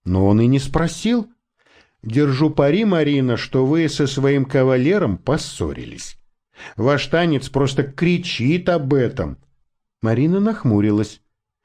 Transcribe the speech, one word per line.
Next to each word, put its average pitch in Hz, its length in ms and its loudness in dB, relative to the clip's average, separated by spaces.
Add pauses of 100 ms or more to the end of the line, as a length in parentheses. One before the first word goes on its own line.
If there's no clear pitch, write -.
Но 92 220 2
он 104 160 4
и 117 60 4
не 135 120 4
спросил. 165 720 -2 (760)
Держу 139 460 2
пари, 156 340 2
Марина, 147 500 2
что 131 300 -2
вы 156 240 0
со 151 160 -2
своим 139 400 0
кавалером 131 720 2
поссорились. 73 1040 -6 (580)
Ваш 135 300 0
танец 165 420 0
просто 135 320 0
кричит 175 880 -2
об 147 240 0
этом. 98 460 -2 (640)
Марина 139 360 0
нахмурилась. 107 840 0 (440)